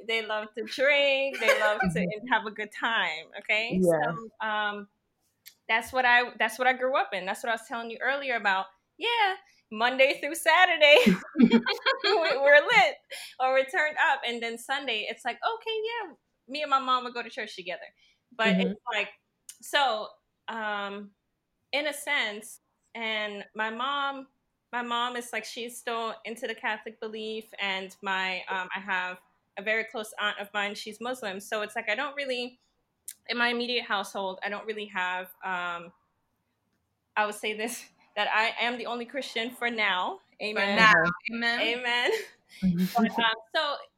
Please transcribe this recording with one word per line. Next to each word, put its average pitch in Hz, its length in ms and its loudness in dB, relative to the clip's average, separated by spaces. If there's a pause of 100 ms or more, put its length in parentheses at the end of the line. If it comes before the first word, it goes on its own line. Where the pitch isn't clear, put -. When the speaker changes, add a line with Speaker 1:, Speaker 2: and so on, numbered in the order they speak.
Speaker 1:
They 226 180 0
love 214 320 -4
to 226 80 -6
drink. 277 760 2
They 220 200 4
love 208 200 2
to 190 80 2 (120)
Speaker 2:
Mm-hmm. 214 320 -6
Speaker 1:
have 214 140 2
a 220 40 -6
good 208 220 -10
time. 185 540 -2 (140)
Okay, 214 420 0
Speaker 2:
Yeah. 165 320 2 (260)
Speaker 1:
so, 220 60 -4
um, 208 420 -4 (800)
that's 226 240 0
what 254 120 2
I, 240 340 6
that's 226 200 -2
what 254 100 4
I 262 40 4
grew 254 240 0
up 392 160 0
in. 185 140 -4
That's 208 160 -6
what 240 80 -4
I 226 40 2
was 226 140 -8
telling 233 220 -8
you 226 120 -12
earlier 269 340 -2
about. 196 300 0 (320)
Yeah, 415 360 2 (380)
Monday 262 480 4
through 294 140 -4
Saturday, 330 640 8 (220)
<laughs> - 180 -12
we, 247 100 10 (640)
we're 294 480 8
lit 285 340 6 (460)
or 262 120 2
we're 269 120 4
turned 302 320 0 (160)
up, 269 140 0
and 240 160 -4
then 233 160 -6
Sunday, 262 500 -4
it's - 160 -10
like, 233 120 -4
okay, 453 400 -4 (300)
yeah, 302 60 -16 (360)
me 285 140 -6
and 285 80 -4
my 269 100 4
mom 254 240 0
would 240 100 -8
go 240 80 -6
to 226 80 -10
church 214 260 -10
together. 175 240 -10 (560)
But 220 120 4
Speaker 2:
Mm-hmm. 185 120 4 (120)
Speaker 1:
it's 214 80 -10 (120)
like, 208 160 -2 (540)
so, 240 460 2 (400)
um, 208 640 -6 (600)
in 285 140 0
a 294 80 -2
sense, 233 680 -4 (340)
and 214 500 -6 (100)
my 220 160 -2
mom, 269 560 -4 (460)
my 240 100 -4
mom 240 340 -2
is 240 160 -10
like, 214 120 -6
she's 240 340 -10
still 226 360 -4 (100)
into 226 240 -10
the 226 60 -4
Catholic 220 460 -6
belief, 220 440 -8 (160)
and 190 420 -6
my, 185 360 -2 (120)
um, 185 260 -4
I 196 40 -6
have 185 380 -4 (380)
a 202 60 -10
very 220 220 0
close 220 360 -10
aunt 208 200 -2
of 202 120 -10
mine, 208 220 -2
she's 208 260 -12
Muslim, 226 400 -6
so 214 220 -4
it's 208 140 -8
like, 226 120 -6
I 208 60 0
don't 277 220 -6
really, 254 420 -6 (720)
in 233 100 -4
my 240 100 2
immediate 240 360 -2
household, 196 600 -4
I 202 40 -4
don't 202 180 -8
really 214 200 -8
have, 185 400 -4 (180)
um, 175 480 -6 (1200)
I 214 100 2
would 208 80 -6
say 214 220 -8
this, 233 280 -8 (160)
<laughs> - 160 -16
that 208 120 0
I 220 360 0
am 240 140 -2
the 233 80 -8
only 240 180 -6
Christian 247 460 -6
for 240 200 -4
now. 214 480 -2 (240)
Amen. 208 340 0
Speaker 3:
For - 0 -
now. 220 160 8
Speaker 2:
Uh-huh. 175 180 6 (240)
Speaker 3:
Amen. 233 260 0
Speaker 1:
Amen. 240 500 0 (540)
Speaker 2:
Mm-hmm. 180 200 2 (100)
Speaker 1:
But, 220 100 4 (200)
um, 220 100 4 (200)
so 302 200 0 (240)